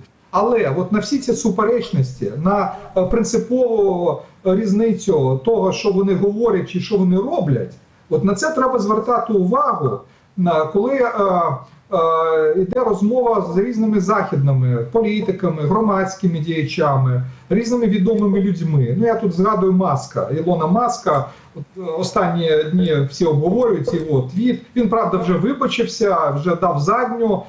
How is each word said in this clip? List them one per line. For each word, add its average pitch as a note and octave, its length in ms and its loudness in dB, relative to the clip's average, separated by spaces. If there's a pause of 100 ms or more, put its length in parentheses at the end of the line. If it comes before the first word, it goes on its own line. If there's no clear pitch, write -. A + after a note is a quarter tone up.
(320)
Але G#3 460 0
от F3+ 160 -2
на G#3 60 2
всі C4 200 -2
ці A#3+ 140 -2
суперечності, F#3 1000 -2 (120)
на, G3+ 300 0 (220)
е, F#3 60 2
принципову G3+ 1200 0 (220)
різницю F#3+ 1000 0
того, G3 280 2
що - 180 -2
вони F#3+ 240 0
говорять G3+ 600 0
і F3+ 60 -2
що G#3 180 -2
вони F#3 180 2
роблять, F#3+ 580 -2 (360)
от D3+ 140 0
на G3+ 100 0
це D#4 160 -2
треба C4 280 0
звертати A3 540 0
увагу, F#3+ 680 0 (360)
на, E3+ 280 2
коли, G#3+ 300 0
е, B3 160 0 (840)
е, D#3+ 680 2
йде F#3+ 200 -2
розмова A3 760 2
з F#3 40 2
різними G#3+ 420 0
західними C3+ 920 0
політиками, F#3+ 680 0
громадськими F#3+ 760 0
діячами, C#3+ 840 0 (280)
різними A#3 360 0
відомими G3+ 540 2
людьми. E3 580 0
Ну, A3+ 80 2
я A3+ 80 2
тут F#3 180 0
згадую F#3+ 400 2
Маска, C#3 680 0
Ілона E3 280 0
Маска. E3+ 580 0 (300)
От, C#3+ 80 -12 (140)
е, F3+ 140 -8
останні E3+ 600 0 (220)
дні D#3 380 2
всі - 140 -2
обговорюють E3+ 680 2
його C#3+ 400 -2
твіт. A3+ 280 0 (140)
Він, A#3 120 2
правда, F#3+ 300 0
вже F3 140 0
вибачився, G3 1000 0
вже D#3+ 260 -2
дав D3 240 0
задню, A3+ 680 0